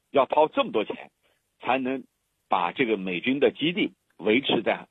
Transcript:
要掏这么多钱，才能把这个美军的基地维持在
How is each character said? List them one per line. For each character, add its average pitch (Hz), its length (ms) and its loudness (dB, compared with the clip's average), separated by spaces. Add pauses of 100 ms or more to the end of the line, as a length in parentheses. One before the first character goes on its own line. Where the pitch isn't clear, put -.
(120)
要 131 160 4
掏 151 200 4
这 277 160 -2
么 180 80 -4
多 107 120 0
钱， - 260 -10 (500)
才 131 200 -2
能 131 240 -4 (460)
把 87 220 0
这 135 140 0
个 110 120 0
美 92 220 -4
军 131 200 -2
的 123 120 4
基 165 220 -2
地 - 200 -4 (240)
维 107 240 2
持 117 220 0
在 104 280 -4